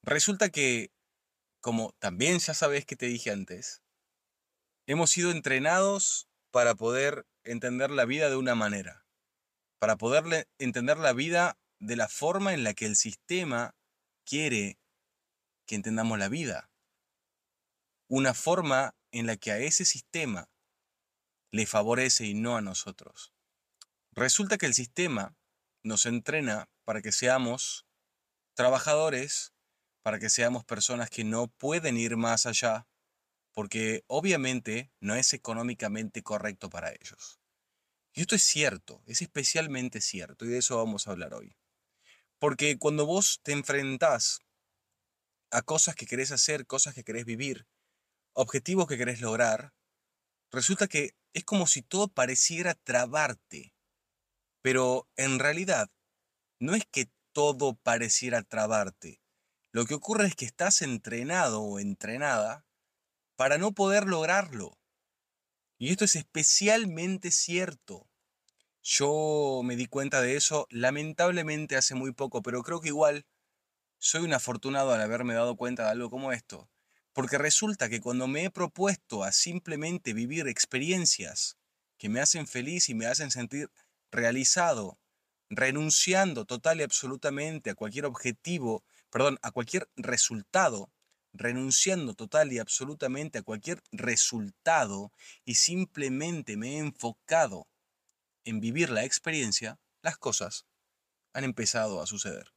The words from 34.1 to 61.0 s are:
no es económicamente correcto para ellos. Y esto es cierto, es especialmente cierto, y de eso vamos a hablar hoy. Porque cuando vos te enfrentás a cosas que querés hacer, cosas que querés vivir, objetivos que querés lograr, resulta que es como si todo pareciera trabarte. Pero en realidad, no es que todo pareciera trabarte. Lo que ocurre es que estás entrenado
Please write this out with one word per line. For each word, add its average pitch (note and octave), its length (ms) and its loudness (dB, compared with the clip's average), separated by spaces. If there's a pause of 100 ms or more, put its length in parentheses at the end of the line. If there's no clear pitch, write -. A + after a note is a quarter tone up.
no G#2 160 -2
es B2+ 160 2
económicamente A2+ 880 -6
correcto G#2 480 -6
para E2+ 220 -8
ellos. - 480 -18 (760)
Y C#3 60 -10
esto F3+ 160 0
es - 80 6
cierto, - 640 0
es A#2 160 -4
especialmente C#3 800 -2
cierto, - 420 -8
y A#2 60 -4
de B2 80 0
eso B2 180 0
vamos A2+ 320 -2
a G2+ 40 -8
hablar F2 220 -8
hoy. G#1+ 220 -16 (840)
Porque D3 380 0
cuando D3 280 0
vos F#3 360 2
te D3 120 -4
enfrentás C#3 880 0 (1080)
a A#2+ 120 0
cosas D#3 340 0
que A#2 100 -12
querés C3 280 -4
hacer, D3 340 0
cosas C3 260 0
que B2 120 -14
querés A#2 180 -6
vivir, A#2 460 -6 (640)
objetivos E3+ 540 2
que C#3 100 -4
querés A#2+ 220 -2
lograr, A#2 540 0 (800)
resulta F#3+ 360 2
que D3 300 -2 (160)
es E3+ 100 -4
como F#3 240 2
si C3+ 140 4
todo G3+ 260 0
pareciera E3 680 2
trabarte. B2 1000 -2 (840)
Pero B2+ 560 2
en C3+ 200 2
realidad, D3+ 520 2 (680)
no D3 160 -2
es A3 120 0
que - 260 -4 (220)
todo C#3+ 420 2
pareciera A#2 680 0
trabarte. G#2+ 800 -2 (520)
Lo A#2 120 0
que D3 100 -4
ocurre G3+ 320 2
es E3+ 100 -2
que C3 80 -6
estás F3+ 360 2
entrenado B2 800 -2